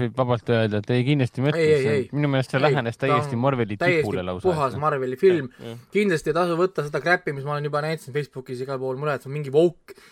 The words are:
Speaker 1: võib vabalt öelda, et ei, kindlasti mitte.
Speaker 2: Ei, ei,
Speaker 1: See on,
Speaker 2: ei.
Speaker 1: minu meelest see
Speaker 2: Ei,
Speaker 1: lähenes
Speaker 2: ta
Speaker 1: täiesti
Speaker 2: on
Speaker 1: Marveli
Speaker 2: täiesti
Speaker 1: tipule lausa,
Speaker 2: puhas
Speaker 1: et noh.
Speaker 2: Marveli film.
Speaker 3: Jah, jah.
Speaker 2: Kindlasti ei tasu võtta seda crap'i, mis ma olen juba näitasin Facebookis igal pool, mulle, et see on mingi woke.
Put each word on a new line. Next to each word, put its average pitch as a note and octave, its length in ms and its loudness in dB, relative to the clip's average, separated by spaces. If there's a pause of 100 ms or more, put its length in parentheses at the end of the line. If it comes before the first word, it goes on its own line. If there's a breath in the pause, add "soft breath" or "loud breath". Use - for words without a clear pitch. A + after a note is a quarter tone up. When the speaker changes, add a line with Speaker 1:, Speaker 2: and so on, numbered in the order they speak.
Speaker 1:
võib A#2 160 -2
vabalt B2 340 0
öelda, A2 300 2
et - 100 -4
ei, B2 140 2
kindlasti C3+ 340 0
mitte. D3+ 220 2
Speaker 2:
Ei, D#3 80 4
ei, D3+ 100 6
Speaker 1:
See C3+ 60 0
on, C#3+ 160 0
Speaker 2:
ei. G#2 60 -10 (100)
Speaker 1:
minu D3 160 0
meelest C3 180 -2
see C3+ 60 0
Speaker 2:
Ei, C#3+ 80 4
Speaker 1:
lähenes B2 320 0
Speaker 2:
ta C3+ 80 0
Speaker 1:
täiesti C#3+ 320 0
Speaker 2:
on - 80 0
Speaker 1:
Marveli A2+ 320 0
Speaker 2:
täiesti F3 240 2
Speaker 1:
tipule F#2 240 -4
lausa, F2+ 180 -6
Speaker 2:
puhas D#3 300 0
Speaker 1:
et - 20 -6
noh. C#3+ 80 -4
Speaker 2:
Marveli C3 380 -2
film. E3 320 4
Speaker 3:
Jah, A#2+ 160 -12
jah. A#2+ 100 -14 (140)
Speaker 2:
Kindlasti F#3 340 2
ei D3+ 80 0
tasu E3+ 220 0
võtta F3+ 260 0
seda D3 220 -4
crap'i, F3 320 0
mis C3+ 80 -10
ma D3 80 -4
olen D3 160 -4
juba D3 160 -2
näitasin D#3 320 -8
Facebookis C3 480 -10
igal C3+ 160 -6
pool, C3 180 -4
mulle, D3 160 -2
et - 80 -14
see C3+ 60 -12
on D3 80 -8
mingi C#3 160 -6
woke. E3 420 2 (140 soft breath)